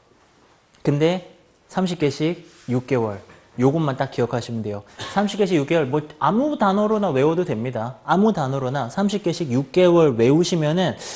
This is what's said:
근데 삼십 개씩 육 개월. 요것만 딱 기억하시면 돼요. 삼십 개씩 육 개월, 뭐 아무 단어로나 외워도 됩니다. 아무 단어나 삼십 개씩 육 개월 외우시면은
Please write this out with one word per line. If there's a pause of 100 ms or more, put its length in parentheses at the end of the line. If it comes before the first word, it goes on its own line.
(840)
근데 (320)
삼십
개씩 (200)
육
개월. (400)
요것만
딱
기억하시면
돼요. (300)
삼십
개씩
육
개월,
뭐 (200)
아무
단어로나
외워도
됩니다.
아무
단어나
삼십
개씩
육
개월
외우시면은 (180)